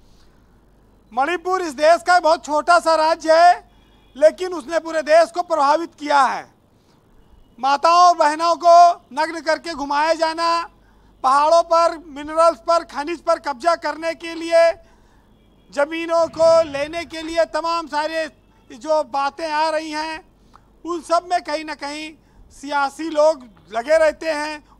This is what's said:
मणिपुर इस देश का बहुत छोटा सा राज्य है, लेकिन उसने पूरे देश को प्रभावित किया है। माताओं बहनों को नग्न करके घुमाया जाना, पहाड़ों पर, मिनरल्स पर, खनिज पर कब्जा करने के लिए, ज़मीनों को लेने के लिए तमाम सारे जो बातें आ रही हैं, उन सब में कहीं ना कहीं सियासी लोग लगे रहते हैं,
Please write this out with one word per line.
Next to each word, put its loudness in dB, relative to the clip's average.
मणिपुर -4
इस -8
देश 2
का 2
बहुत 0
छोटा 0
सा 0
राज्य 0
है, 4
लेकिन 0
उसने -6
पूरे -6
देश 2
को -6
प्रभावित -2
किया 0
है। -4
माताओं 4
बहनों 0
को 6
नग्न -4
करके -4
घुमाया -2
जाना, -2
पहाड़ों 4
पर, 0
मिनरल्स -2
पर, 0
खनिज -10
पर -2
कब्जा -4
करने -6
के -12
लिए, 0
ज़मीनों -2
को 2
लेने -8
के -14
लिए -2
तमाम -6
सारे -6
जो -4
बातें -6
आ -2
रही -6
हैं, -10
उन -8
सब -2
में -2
कहीं -8
ना -10
कहीं -12
सियासी -6
लोग 0
लगे 0
रहते 0
हैं, -8